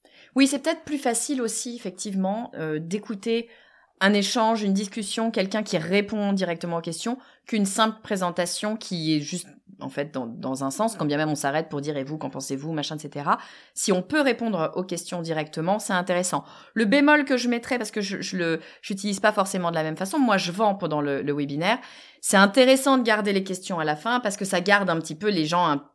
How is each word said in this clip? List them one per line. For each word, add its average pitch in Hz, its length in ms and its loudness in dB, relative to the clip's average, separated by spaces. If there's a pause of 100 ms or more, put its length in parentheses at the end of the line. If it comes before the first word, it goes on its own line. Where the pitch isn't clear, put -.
(360)
Oui, 269 120 6
c'est 277 120 0
peut-être 320 240 -2
plus 294 160 -4
facile 254 420 -2
aussi, 233 340 -4
effectivement, 196 800 -4
euh, 156 240 -4
d'écouter 214 680 -4 (500)
un 196 140 6
échange, 220 480 2
une 196 120 2
discussion, 220 580 -2
quelqu'un 214 320 -2
qui 190 160 -2
répond 202 520 0
directement 170 460 -2
aux 170 40 -6
questions, 170 360 -6 (300)
qu'une 208 180 0
simple 220 380 0
présentation 185 760 -2
qui 160 380 -2
est 151 40 2
juste, 147 280 -8 (320)
en 135 100 -10
fait, 143 240 -6
dans, 127 140 -6
dans 131 360 -6
un 135 60 -2
sens, 214 260 -2
quand 160 100 -2
bien 143 120 0
même 156 120 0
on 147 60 0
s'arrête 151 320 -2
pour 143 140 -6
dire, « 147 160 -4
Et 135 60 -2
vous, 151 160 -8
qu'en 139 100 -6
pensez-vous ? » 139 440 -6
machin, 151 240 -4
et - 20 -10
cetera. 147 400 -4 (340)
Si - 180 -2
on 180 120 2
peut 294 180 0
répondre 220 540 0
aux 185 80 -2
questions 175 400 -6
directement, 160 560 -2
c'est 214 140 -4
intéressant. 180 500 0 (320)
Le 226 100 4
bémol 285 400 6
que 277 120 2
je 240 120 -2
mettrais, 240 300 -2
parce 208 100 -6
que 214 120 -4
je, 196 200 -6
je 190 160 -6
le, 165 220 0 (240)
j'utilise 196 360 -4
pas 214 120 4
forcément 190 400 0
de 170 40 -2
la 160 80 0
même 156 140 -4
façon, 196 220 -2
moi, 226 180 4
je 175 140 -2
vends 202 240 2
pendant 156 260 -2
le, 139 220 0
le 143 100 0
webinaire, 147 460 0 (420)
c'est - 160 4
intéressant 262 600 8
de 247 40 2
garder 208 300 2
les 190 100 2
questions 185 360 -6
à 160 40 0
la 151 120 2
fin 233 240 0
parce 208 180 -2
que 202 80 -4
ça 185 160 0
garde 202 300 4
un 165 80 2
petit 156 160 -6
peu 202 160 -2
les 165 140 2
gens, 170 220 2
hein, 143 280 0